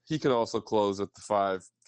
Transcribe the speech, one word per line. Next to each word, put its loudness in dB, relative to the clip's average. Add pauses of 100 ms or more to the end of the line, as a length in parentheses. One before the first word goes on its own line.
He -4
can 2
also 0
close 0
at -6
the -20
five, 0 (200)